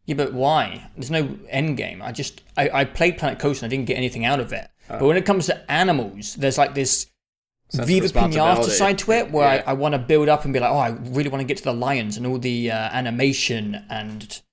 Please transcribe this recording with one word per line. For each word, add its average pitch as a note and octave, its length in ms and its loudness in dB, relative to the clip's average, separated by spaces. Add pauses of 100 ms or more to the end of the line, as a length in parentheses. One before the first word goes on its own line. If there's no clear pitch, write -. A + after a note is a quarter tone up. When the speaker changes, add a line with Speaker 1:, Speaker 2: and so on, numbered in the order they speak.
Speaker 1:
Yeah, D3+ 120 -4
but - 180 -2
why? B2+ 640 0
There's A#2+ 140 -10
no D#3 240 0 (140)
end C#3+ 300 -2
game. F#2 240 -8
I A#2+ 100 -10
just, - 300 -10 (160)
I, C#3+ 100 2 (120)
I C#3 40 2
played E3+ 340 0
Planet C3 200 -4
Coaster C#3+ 260 -2
and A#2 80 -4
I - 20 -2
didn't C3 120 -4
get B2 100 -2
anything B2 300 -2
out C#3 140 2
of A2 120 -6
it. G#2 160 -10 (220)
Speaker 2:
Oh. A2 80 -8
Speaker 1:
But C3+ 80 2
when D#3+ 100 6
it F#3 80 2
comes F#3+ 220 2
to - 260 -4
animals, C3 640 0
there's, C3+ 240 0
like, C#3 160 4
this C#3 320 -2 (640)
Speaker 2:
Sense B2+ 120 -4
of B2+ 60 -2
Speaker 1:
Viva F#3 200 4
Pinata F3 180 4
Speaker 2:
responsibility. E3 460 4
Speaker 1:
side G3 260 2
to - 140 0
it A3+ 180 0
where C#3+ 240 4
Speaker 2:
Yeah. C3+ 120 0
Speaker 1:
I, - 40 -2
I - 40 0
wanna C#3+ 260 0
build D3+ 280 4
up D3 160 4
and C#3 80 -2
be C3 80 0
like, A#2+ 120 2
"Oh, C#3+ 40 2
I B2 140 2
really B2+ 400 -2
wanna C3+ 140 -4
get C3 120 -2
to - 80 -14
the C3 80 -2
lions A#2+ 460 -2
and A#2+ 80 -6
all B2+ 120 -2
the, A#2+ 340 -2
uh, A2 40 -2
animation A#2 1120 -2
and, G#2+ 540 -10 (100)